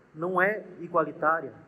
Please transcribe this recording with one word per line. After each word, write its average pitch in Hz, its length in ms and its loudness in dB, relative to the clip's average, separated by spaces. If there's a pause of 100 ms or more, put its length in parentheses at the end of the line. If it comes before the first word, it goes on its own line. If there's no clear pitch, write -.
(140)
não 175 260 0
é 202 240 2 (160)
igualitária, 160 720 0 (160)